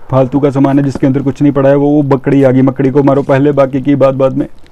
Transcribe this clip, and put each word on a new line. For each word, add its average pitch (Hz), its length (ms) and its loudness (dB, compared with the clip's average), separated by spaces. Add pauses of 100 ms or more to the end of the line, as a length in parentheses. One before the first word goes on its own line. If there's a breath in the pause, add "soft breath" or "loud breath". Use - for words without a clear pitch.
(100)
फालतू 135 300 0
का 143 100 0
सामान 139 280 0
है 147 60 0
जिसके 139 220 -2
अंदर 135 160 0
कुछ 131 200 -4
नहीं 143 100 2
पड़ा 135 160 0
है, 139 80 4
वो, 143 120 0
वो 147 160 2
बकड़ी 139 380 0
आ 131 80 4
गई, 131 120 2
मकड़ी 135 280 0
को 139 120 2
मारो 139 220 0
पहले, 143 300 0
बाकी 135 280 -2
की 143 140 0
बात 135 200 2
बाद 131 180 0
में। 143 120 -4 (260)